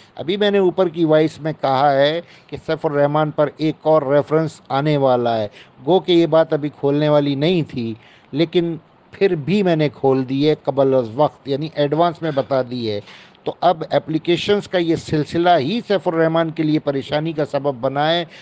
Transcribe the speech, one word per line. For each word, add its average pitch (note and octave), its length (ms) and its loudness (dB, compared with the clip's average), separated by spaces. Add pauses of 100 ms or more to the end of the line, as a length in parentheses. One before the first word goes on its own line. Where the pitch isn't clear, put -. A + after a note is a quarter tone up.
(180)
अभी E3 200 -4
मैंने G3+ 220 2
ऊपर F3+ 300 2
की E3 160 0
voice D#3 360 2
में D3+ 120 -6
कहा C#3 380 0
है C#3+ 300 2 (280)
कि C#3+ 80 -12
सैफुर D#3+ 340 -4
रहमान D3 400 2
पर D3 200 0 (100)
एक D#3 260 -2
और D3+ 260 4
reference D#3 480 0 (100)
आने C#3+ 260 0
वाला B2 380 2
है, G#2+ 140 -4 (360)
गो F3 140 2
कि F3+ 140 0
ये E3+ 140 4
बात D#3+ 260 2
अभी D3 180 -4
खोलने D3 380 0
वाली C#3+ 260 2
नहीं D#3 280 0
थी, A2+ 320 -6 (380)
लेकिन E3 460 -2 (340)
फिर F#3+ 220 0
भी E3 280 0
मैंने D#3 260 2
खोल C3+ 340 0
दी C3+ 200 -2
है D3+ 220 2
कबल C3+ 280 2
अज A#2 220 0
वक्त, C#3 320 -2
यानी C#3 300 -4
advance D3+ 460 0
में D#3 120 -4
बता C3+ 280 -2
दी A#2+ 240 -6
है। G#2 140 -4 (440)
तो D3+ 60 -4 (120)
अब D#3+ 300 0
applications E3 720 -2
का F#3 120 -2
ये E3 160 0
सिलसिला E3+ 600 0
ही D#3+ 260 -2
सैफुर F3+ 320 -2
रहमान E3 380 0
के D#3+ 120 -4
लिए D3+ 160 0
परेशानी D3 540 -4
का D3+ 120 -2
सबब C3+ 360 -4
बना C3+ 260 -2
है। E3+ 180 0 (160)